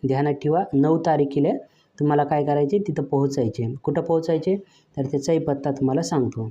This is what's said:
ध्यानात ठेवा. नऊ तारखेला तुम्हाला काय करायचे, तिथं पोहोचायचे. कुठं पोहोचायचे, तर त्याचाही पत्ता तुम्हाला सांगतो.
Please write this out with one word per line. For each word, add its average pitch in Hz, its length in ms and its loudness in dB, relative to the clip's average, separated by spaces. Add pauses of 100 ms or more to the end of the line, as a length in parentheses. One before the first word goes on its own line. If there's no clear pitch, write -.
ध्यानात 139 260 2
ठेवा. 151 300 0 (100)
नऊ 147 240 4
तारखेला 151 520 2 (500)
तुम्हाला 147 240 2
काय 143 220 0
करायचे, 147 320 2
तिथं 151 260 -2
पोहोचायचे. 135 720 -2 (100)
कुठं 151 180 0
पोहोचायचे, 165 540 0 (420)
तर 139 80 -2
त्याचाही 147 340 0
पत्ता 143 320 -2
तुम्हाला 139 300 0
सांगतो. 120 500 -2